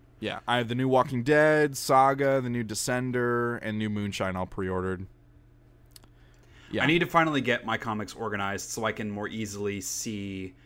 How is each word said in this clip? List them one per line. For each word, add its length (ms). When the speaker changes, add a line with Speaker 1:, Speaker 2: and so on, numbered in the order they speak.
Speaker 1:
Yeah, 280
I 100
have 100
the 80
new 140
Walking 340
Dead, 540
Saga, 640
the 80
new 140
Descender, 1000
and 160
new 100
Moonshine 460
all 100
pre-ordered. 600
Yeah. 140
Speaker 2:
I 20
need 140
to 80
finally 340
get 240
my 120
comics 360
organized 560
so 160
I 60
can 180
more 200
easily 520
see 720